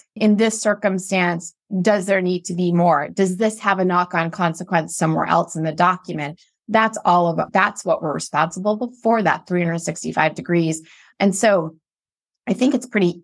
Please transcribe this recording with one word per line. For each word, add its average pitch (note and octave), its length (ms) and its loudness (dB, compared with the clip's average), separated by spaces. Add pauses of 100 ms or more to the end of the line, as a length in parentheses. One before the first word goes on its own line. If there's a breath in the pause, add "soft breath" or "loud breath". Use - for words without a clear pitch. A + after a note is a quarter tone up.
(140)
in G#3+ 220 4
this A3 220 2
circumstance, F#3+ 920 -2 (300)
does G3 240 2
there G3 160 2
need F3+ 240 -2
to F3+ 80 -6
be F3 180 0
more? E3+ 360 2
Does F#3 300 0
this G#3+ 200 -2
have G3 220 0
a F#3 40 2
knock-on F3 460 0
consequence E3 640 -2
somewhere D#3+ 300 0
else E3 300 0
in D#3+ 80 -4
the D#3+ 80 -2 (160)
document? E3+ 520 -6 (280 soft breath)
That's A3 360 0
all F3 240 4
of, D#3+ 240 -2
that's - 320 0
what E3 160 0
we're D3+ 140 -4
responsible F#3+ 800 -2 (100)
for, A3+ 180 2
that - 260 0
three F3 180 0
hundred E3+ 160 -2
sixty-five D#3+ 540 -2
degrees. E3 460 0 (380 loud breath)
And G3 160 2
so F#3+ 420 0 (680)
I - 80 0
think B3+ 200 2
it's - 120 -4
pretty F3 380 0